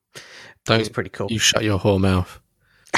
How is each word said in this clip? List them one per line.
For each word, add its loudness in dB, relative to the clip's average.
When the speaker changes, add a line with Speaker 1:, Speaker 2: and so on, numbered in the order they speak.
Speaker 1:
Don't 2
Speaker 2:
He's -2
pretty -8
cool. -8
Speaker 1:
you -4
shut 0
your 0
whore 2
mouth. 0
Speaker 2:
<laughs> -